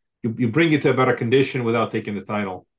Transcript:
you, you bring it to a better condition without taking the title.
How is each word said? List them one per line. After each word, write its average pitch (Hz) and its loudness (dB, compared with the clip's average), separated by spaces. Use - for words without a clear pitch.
you, 113 -2
you 120 0
bring 156 2
it 147 2
to - 4
a - 2
better 131 2
condition 127 0
without 113 0
taking 107 -6
the 95 -6
title. 101 -6